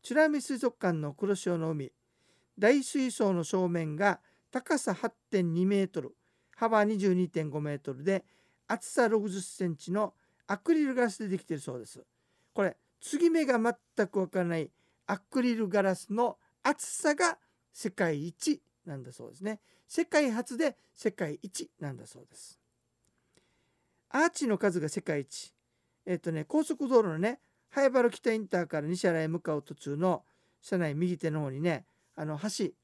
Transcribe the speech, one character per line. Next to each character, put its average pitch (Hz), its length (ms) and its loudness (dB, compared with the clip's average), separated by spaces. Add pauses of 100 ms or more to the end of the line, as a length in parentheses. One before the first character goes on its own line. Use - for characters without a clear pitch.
美 240 80 -2
ら 311 100 8
海 302 160 2
水 269 160 -4
族 240 200 0
館 175 200 0
の 147 160 -4
黒 202 220 0
潮 175 220 -2
の 160 140 -2
海、 143 200 -6 (680)
大 254 240 6
水 262 280 -2
槽 202 220 2
の 170 100 0
正 185 240 0
面 165 280 -2
が 196 240 2 (320)
高 269 260 -2
さ 220 160 -2
八 - 180 -4 (200)
点 175 220 2
二 180 120 2
メ 196 180 2
ー 185 40 -2
ト 165 140 -6
ル、 123 140 -14 (400)
幅 220 280 2
二 214 140 0
十 190 160 2
二 180 160 2
点 156 200 -4
五 147 100 -6
メ 147 160 -4
ー - 40 -8
ト 139 140 -8
ル 131 100 -12
で、 185 200 0 (440)
厚 - 220 -6
さ 240 200 2
六 214 200 0
十 185 120 -6
セ - 260 -6
ン 160 80 -2
チ - 160 -10
の 202 220 -2 (340)
ア 196 100 -4
ク 330 160 2
リ 302 120 4
ル 262 80 -2
ガ 247 100 2
ラ 233 60 2
ス 220 140 -10
で 202 60 -6
で 185 100 -2
き - 60 -14
て - 80 -6
い 151 40 -4
る 139 40 -10
そ 127 140 -8
う 123 40 -8
で 110 60 -12
す。 - 180 -20 (500)
こ 202 100 0
れ、 185 140 0 (240)
継 - 160 -6
ぎ 339 120 6
目 320 160 4
が 254 140 4
全 226 480 0
く 202 120 -2
わ 185 80 -2
か - 120 -2
ら 175 60 2
な 170 120 0
い 156 140 -4 (360)
ア 185 100 -2
ク - 240 -4
リ 240 140 2
ル 220 120 -2
ガ 202 140 2
ラ 190 140 2
ス - 180 -10
の 233 240 0 (260)
厚 - 220 0
さ - 300 0
が 339 220 2 (340)
世 - 200 -8
界 160 360 -2
一 285 340 -2 (240)
な 156 100 -10
ん 131 80 -12
だ 123 80 -16
そ 120 160 -16
う - 40 -16
で - 60 -20
す 175 40 -16
ね。 208 180 -6 (280)
世 339 180 0
界 294 260 2
初 233 260 -6
で 294 200 0 (160)
世 - 180 -2
界 156 300 -6
一 - 280 -12 (100)
な 143 120 -8
ん 127 60 -12
だ - 100 -18
そ 123 140 -20
う 131 80 -20
で - 60 -20
す。 - 240 -20 (1500)
ア 262 100 -2
ー 330 100 4
チ 302 180 -2
の 208 100 2
数 180 220 2
が 151 100 -2
世 - 120 -6
界 147 200 -2
一。 - 320 -14 (520)
え 180 100 -2
っ 156 40 -6
と 165 120 -4
ね、 156 140 -4
高 302 180 0
速 285 240 -4
道 254 100 6
路 214 120 6
の 160 100 -4
ね、 226 200 -2 (320)
南 277 200 4
風 262 60 4
原 240 120 6
北 233 240 0
イ 220 40 0
ン 208 100 -6
タ 180 120 0
ー 165 80 -2
か 156 120 -2
ら 147 80 -4
西 180 200 -2
原 165 160 4
へ 156 40 0
向 165 140 -2
か 156 140 -2
う 143 60 -2
途 151 140 -14
中 143 220 -6
の 170 260 2 (380)
車 - 160 -2
内 156 180 0
右 180 220 0
手 165 120 -2
の 151 120 -2
方 139 100 -4
に 135 80 -8
ね、 165 260 0 (300)
あ 156 80 -8
の 151 160 -6
橋、 196 320 -4 (120)